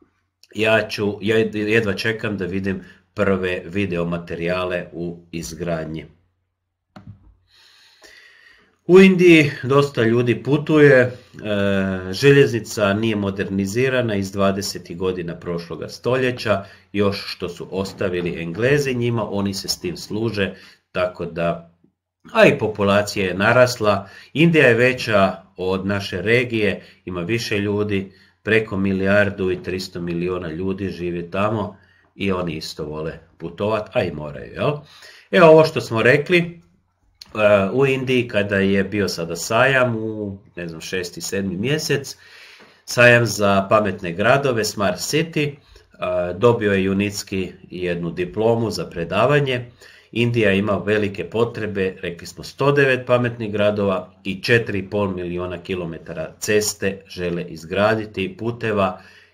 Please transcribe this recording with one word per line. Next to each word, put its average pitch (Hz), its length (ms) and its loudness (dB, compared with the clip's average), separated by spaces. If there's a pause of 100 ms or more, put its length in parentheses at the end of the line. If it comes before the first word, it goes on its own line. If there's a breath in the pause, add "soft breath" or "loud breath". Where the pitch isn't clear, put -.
(540)
Ja 107 340 2
ću, 101 320 -4
ja 107 160 0 (160)
jedva 104 420 0
čekam 110 420 -4
da 95 80 -6
vidim 95 400 -4 (300 loud breath)
prve 92 520 0
video 87 380 -4
materijale 87 880 -4
u 85 260 -8 (140)
izgradnji. 80 760 -8 (2750 soft breath)
U 180 140 10
Indiji 175 500 8 (120)
dosta 139 400 2
ljudi 117 400 2
putuje, 147 540 6
e, 123 160 4 (1000 loud breath)
željeznica 117 800 4
nije 107 240 0
modernizirana 98 1000 -2
iz 98 180 -4
dvadesetih 98 640 -2
godina 87 400 -4
prošloga 85 520 -8
stoljeća, 120 760 -2 (280 loud breath)
još 101 420 -2
što 87 140 -8
su - 220 -12
ostavili 90 720 -4
Englezi 127 520 -2
njima, 120 360 -2
oni 101 240 -2
se - 140 -8
s - 120 -6
tim 87 160 -8
služe, 101 580 -4 (380 loud breath)
tako 90 340 -4
da, 85 480 -6 (580)
a 220 140 6
i 139 120 4
populacija 101 680 0
je 90 80 -2
narasla. 110 760 2 (240 loud breath)
Indija 156 340 6
je 117 80 6
veća 113 640 2 (200)
od 95 300 -2
naše 98 360 -4
regije, 113 600 0 (220 loud breath)
ima 90 160 -8
više 110 380 -2
ljudi, 101 540 -2 (300 loud breath)
preko 110 340 0
milijardu 98 760 0
i 87 120 -4
tristo 92 380 -8
milijuna 87 480 -4
ljudi 95 400 -4
živi 85 420 -8
tamo 101 460 -4 (380 soft breath)
i 98 180 -2
oni 85 240 -4
isto - 280 -12
vole 78 340 -10 (200)
putovat, 104 580 -6
a 117 60 2
i 87 100 -4
moraju, 71 400 -12
jel? 113 200 -2 (580 loud breath)
Evo 185 160 6
ovo 156 180 10
što 147 160 -2
smo 113 220 -2
rekli, 147 360 4
e, 170 220 -4 (1120)
u 139 140 2
Indiji 127 420 0
kada 101 280 -2
je 98 280 2
bio 98 240 -2
sada 85 280 -6
sajam 123 600 2
u, 107 420 -6 (180)
ne 85 120 -10
znam, 80 120 -12
šesti, 87 400 -8
sedmi 95 360 -4
mjesec, 139 600 -4 (680 loud breath)
sajam 120 420 6
za 98 420 2
pametne 95 440 0
gradove, 117 520 2
Smart 95 340 -2
City, 151 520 -4
e, 143 40 -16 (840 soft breath)
dobio 107 340 4
je 95 120 2
Junicki 98 680 -2 (180)
jednu 87 400 -4
diplomu 107 600 -2
za 85 160 -8
predavanje. 120 800 0 (460 loud breath)
Indija 117 400 2
ima 98 240 2
velike 98 540 -2
potrebe, 101 680 -2
rekli 87 260 -10
smo - 180 -16
sto 139 280 0
devet 131 340 2
pametnih 120 460 0
gradova 101 600 0 (100)
i 95 180 -8
četiri 113 360 2
i 95 120 -8
pol 101 240 -2
milijuna 90 480 -8
kilometara 82 760 -8
ceste 104 680 -2
žele 87 360 -6
izgraditi, 95 960 -2
puteva. 110 600 -2 (340 loud breath)